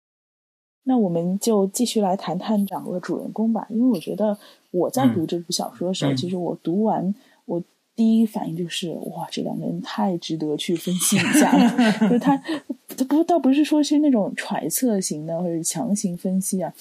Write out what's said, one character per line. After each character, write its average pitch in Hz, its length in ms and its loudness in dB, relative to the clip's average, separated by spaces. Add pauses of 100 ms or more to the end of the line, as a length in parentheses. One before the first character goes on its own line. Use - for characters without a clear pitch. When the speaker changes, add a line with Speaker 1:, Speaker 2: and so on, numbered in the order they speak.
(840)
Speaker 1:
那 262 120 2
我 208 120 4
们 175 300 0
就 208 280 2
继 214 180 -2
续 226 160 -2
来 190 140 2
谈 - 220 -4
谈 202 280 0
两 185 180 -8
个 180 160 -6
主 - 200 -4
人 - 120 -10
公 226 200 0
吧， 220 180 -2
因 220 120 -2
为 254 60 4
我 214 120 2
觉 - 160 -8
得 208 220 0 (340)
我 165 180 2
在 - 240 2
读 160 120 -2
这 170 140 -2
部 175 120 -10
小 - 220 -6
说 175 140 -4
的 190 60 0
时 175 120 -4
候， 139 60 2
Speaker 2:
嗯。 - 20 0
嗯。 135 40 -4
Speaker 1:
其 156 120 -2
实 185 80 -4
我 165 260 -4
读 185 200 0
完， 190 300 0 (320)
我 175 160 -4 (340)
第 226 220 4
一 226 80 4
反 214 240 -4
应 160 60 -6
就 170 120 -4
是， 165 240 -6
哇， - 400 -8
这 - 120 -6
两 - 140 -4
个 160 80 -6
人 170 160 -4
太 196 360 -2
值 165 200 -6
得 151 200 -4
去 175 180 -2
分 180 200 -2
析 180 200 0
一 175 40 4
下 - 340 4
了。 226 460 4
<laughs> 220 100 2
就 240 40 4
是 240 60 4
他， 269 180 2 (500)
他 - 180 -4
不， 285 180 4
倒 339 160 2
不 262 140 4
是 294 100 4
说 302 180 2
是 294 180 2
那 302 120 4
种 202 240 2
揣 - 340 -4
测 214 300 2
型 156 260 -4
的 165 160 -4
或 180 60 -2
者 170 160 -2
强 165 320 -2
行 180 220 -2
分 190 240 0
析 190 200 -2
啊， 160 200 -6